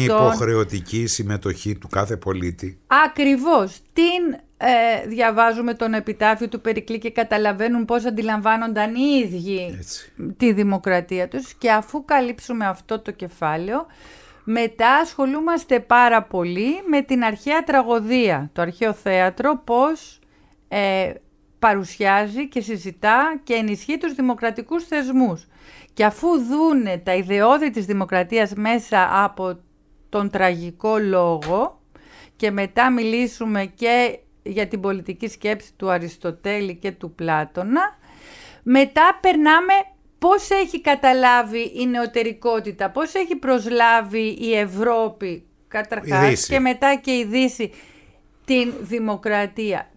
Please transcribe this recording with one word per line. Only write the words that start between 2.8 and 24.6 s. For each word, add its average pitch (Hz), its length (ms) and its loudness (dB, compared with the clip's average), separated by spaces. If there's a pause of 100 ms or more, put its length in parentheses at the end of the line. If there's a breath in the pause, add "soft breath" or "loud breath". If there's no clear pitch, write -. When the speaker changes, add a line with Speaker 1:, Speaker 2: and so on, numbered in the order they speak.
Speaker 1:
Ακριβώς. 277 760 0 (120)
Την, 339 460 0 (180)
ε, 233 520 2
διαβάζουμε 226 680 0
τον 226 200 -2
επιτάφιο 214 540 0
του 233 120 -10
Περικλή 220 380 -4
και 220 120 -8
καταλαβαίνουν 220 760 -2
πώς 233 200 -2
αντιλαμβάνονταν 220 880 -2
οι 269 300 2
ίδιοι 180 540 -6
Speaker 2:
Έτσι. - 340 -14 (240)
Speaker 1:
τη 240 160 2
δημοκρατία 185 760 -2
τους. - 260 -10
Και - 160 0
αφού 214 340 -2
καλύψουμε 240 640 -2
αυτό 196 340 -6
το 220 100 -12
κεφάλαιο, 180 760 -6 (580 loud breath)
μετά 233 500 2
ασχολούμαστε 302 840 0
πάρα 240 420 4
πολύ 196 580 -2 (100)
με 285 120 2
την 262 220 0
αρχαία 277 400 -2
τραγωδία, 233 880 2
το 175 100 -4
αρχαίο 180 300 -2
θέατρο, 202 720 0
πώς, 269 480 0 (580 soft breath)
ε, 190 420 -2 (460)
παρουσιάζει 208 920 0
και 262 120 -6
συζητά 214 840 -2
και 240 100 -2
ενισχύει 220 440 -4
τους 311 160 -6
δημοκρατικούς 247 720 -4